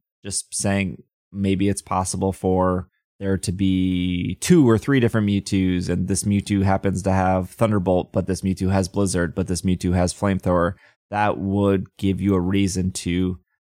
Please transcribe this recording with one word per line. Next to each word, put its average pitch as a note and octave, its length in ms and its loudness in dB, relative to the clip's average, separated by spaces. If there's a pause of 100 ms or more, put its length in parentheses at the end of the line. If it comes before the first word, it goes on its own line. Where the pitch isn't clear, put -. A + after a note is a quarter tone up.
(240)
just - 300 -8
saying G2 480 -2 (340)
maybe G2 320 0
it's G2 140 -2
possible F#2+ 500 -2
for F#2 560 0 (300)
there G2 180 -2
to - 160 -4
be F2+ 880 0
two E3 280 6
or A2 100 6
three C#3 220 0
different A2+ 280 2
Mewtwo's, F#2 640 0
and F2+ 180 -2
this G2 140 -2
Mewtwo G2+ 400 0
happens F#2+ 400 0
to F#2+ 100 0
have F#2 380 0
Thunderbolt, F#2+ 600 0
but F2+ 160 -2
this F#2 140 -2
Mewtwo F#2 280 -2
has F#2+ 180 2
Blizzard, F2+ 460 -2
but F#2 140 -4
this F2 140 -4
Mewtwo F2+ 320 0
has F2+ 200 0
Flamethrower. F2+ 600 0 (360)
That G#2 260 -2
would G2 520 0 (100)
give F#2+ 220 0
you G2 140 2
a F#2 60 2
reason F#2 520 0
to, F2+ 480 -4 (240)